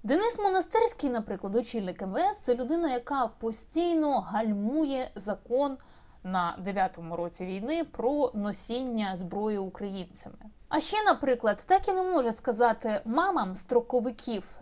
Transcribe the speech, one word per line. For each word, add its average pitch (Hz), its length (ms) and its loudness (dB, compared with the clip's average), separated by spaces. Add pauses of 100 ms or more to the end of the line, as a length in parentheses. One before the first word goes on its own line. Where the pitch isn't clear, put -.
Денис 392 360 2
Монастирський, 392 720 2
наприклад, 208 460 -4
очільник 202 460 -2
М 190 100 -4
В 214 40 -4
С, 392 220 2
це 247 160 0
людина, 277 380 0
яка 247 340 0
постійно 294 920 0
гальмує 226 920 0
закон 233 640 -2 (480)
на 185 400 -2
дев'ятому 180 520 -2
році 170 300 -6
війни 233 380 -4
про 277 500 0
носіння 214 840 -2
зброї 202 420 -4
українцями. 190 760 -8 (320)
А 311 120 2
ще, 403 240 4
наприклад, 247 640 2
так 381 220 4
і 392 40 2
не 370 100 2
може 311 300 2
сказати 220 720 2
мамам 247 520 0
строковиків, 233 1040 0